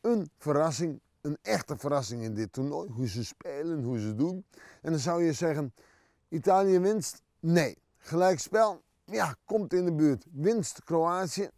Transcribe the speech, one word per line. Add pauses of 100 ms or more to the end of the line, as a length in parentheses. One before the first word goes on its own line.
Een
verrassing, (200)
een
echte
verrassing
in
dit
toernooi.
Hoe
ze
spelen,
hoe
ze
doen. (360)
En
dan
zou
je
zeggen: (540)
Italië
winst? (180)
Nee. (220)
Gelijkspel? (220)
Ja,
komt
in
de
buurt.
Winst
Kroatië?